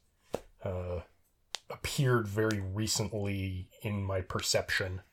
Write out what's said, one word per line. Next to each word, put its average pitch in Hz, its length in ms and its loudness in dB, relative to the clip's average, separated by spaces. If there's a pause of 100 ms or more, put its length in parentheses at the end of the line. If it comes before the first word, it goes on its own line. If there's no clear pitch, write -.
(640)
uh, 90 360 -2 (680)
appeared 123 580 2
very 107 320 2
recently 98 1080 -2 (120)
in 104 220 -2
my 95 180 0
perception. 95 800 0 (120)